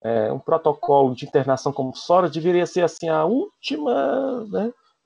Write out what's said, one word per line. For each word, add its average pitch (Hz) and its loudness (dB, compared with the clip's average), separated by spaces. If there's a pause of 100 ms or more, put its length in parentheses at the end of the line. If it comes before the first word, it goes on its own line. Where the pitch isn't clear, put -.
é, 113 0
um 135 -4
protocolo 143 2
de 131 -12
internação 131 0
compulsória 170 0
deveria 170 0
ser, 180 0
assim, 165 -2
a 156 2
última, 269 -2
né, 196 -2 (360)